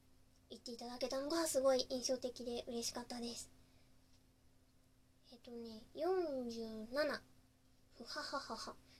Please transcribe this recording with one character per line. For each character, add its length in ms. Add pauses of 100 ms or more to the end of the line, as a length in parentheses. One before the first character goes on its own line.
(500)
言 100
っ 20
て 80
い 60
た 100
だ 120
け 100
た 120
の 80
が 200
す 120
ご 140
い 160
印 140
象 120
的 280
で 240
嬉 160
し 80
か 80
っ 60
た 120
で 160
す。 160 (1800)
え 40
っ 20
と 140
ね、 300 (120)
四 560
十 420
七、 300 (720)
ふ 100
は 160
は 200
は 160
は。 180 (260)